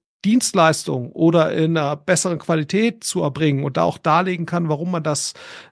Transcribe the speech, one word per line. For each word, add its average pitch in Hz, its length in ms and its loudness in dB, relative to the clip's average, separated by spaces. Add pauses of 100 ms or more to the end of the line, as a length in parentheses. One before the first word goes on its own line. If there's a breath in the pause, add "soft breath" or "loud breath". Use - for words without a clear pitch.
(240)
Dienstleistung 160 880 2
oder 165 400 4
in 160 240 0
einer 147 180 -2
besseren 170 460 -2
Qualität 196 640 -2
zu 175 180 -4
erbringen 143 420 0
und 135 120 -4
da 165 80 2
auch 170 140 0
darlegen 170 480 0
kann, 170 220 -2
warum 151 220 -4
man 165 140 -4
das 151 300 -4 (360 loud breath)